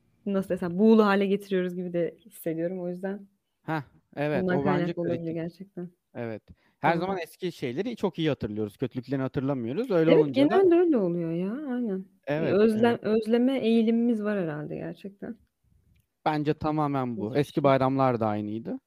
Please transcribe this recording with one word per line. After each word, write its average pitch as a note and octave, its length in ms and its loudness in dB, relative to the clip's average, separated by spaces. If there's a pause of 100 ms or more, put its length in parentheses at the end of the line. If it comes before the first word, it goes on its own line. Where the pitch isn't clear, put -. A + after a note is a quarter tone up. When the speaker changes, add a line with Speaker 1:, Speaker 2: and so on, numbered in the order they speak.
(260)
Speaker 1:
nasıl G3 220 -2
desem, F3+ 300 -4
buğulu A3 280 8
hale G3+ 200 2
getiriyoruz F#3+ 480 -2
gibi F3+ 180 -8
de E3+ 260 -4
hissediyorum. F3 600 -6
O F3 80 -6
yüzden G3 400 -8 (340)
Speaker 2:
Heh, D#3 200 -6 (340)
evet, D3 260 -2
Speaker 1:
bundan F3+ 140 0
Speaker 2:
o C#3+ 80 -2
bence C#3+ 140 0
Speaker 1:
kaynaklı E3+ 240 -4
olabilir E3+ 160 -4
Speaker 2:
kritik. E3 160 -8
Speaker 1:
gerçekten. F3 560 -12 (240)
Speaker 2:
Evet. A2+ 280 -8 (360)
Her D#3 140 2
Speaker 1:
Tamam. E3+ 80 0
Speaker 2:
zaman F#3+ 220 -4
eski E3+ 300 -8
şeyleri F3+ 440 -6
çok - 220 -4
iyi D#3+ 100 0
hatırlıyoruz. G#2+ 480 -4
Kötülüklerini C3 460 -4
hatırlamıyoruz. C3+ 680 -4
Öyle E3 200 4
Speaker 1:
Evet, - 120 8
Speaker 2:
olunca D3+ 200 2
da D4 40 6
Speaker 1:
genelde E4+ 280 4
öyle E4+ 240 4
oluyor E3+ 340 -2
ya. F3+ 200 -4 (220)
Aynen. G3+ 300 -4 (220)
Speaker 2:
Evet, D3+ 260 -2
Speaker 1:
Özlem-, A3 500 2
Speaker 2:
evet. - 20 -20
Speaker 1:
özleme A#3 540 0
eğilimimiz A3+ 640 2
var G#3 140 -2
herhalde D#3 380 -6
gerçekten. F3+ 600 -12 (880)
Speaker 2:
Bence D3+ 300 0
tamamen C#3+ 600 -2
bu. G#2 120 -6
Speaker 1:
Hiçbir C3+ 120 0
Speaker 2:
Eski - 140 -2
Speaker 1:
şey. D3 100 -2
Speaker 2:
bayramlar C3 560 4
da A2 60 2
aynıydı. G#2+ 600 -4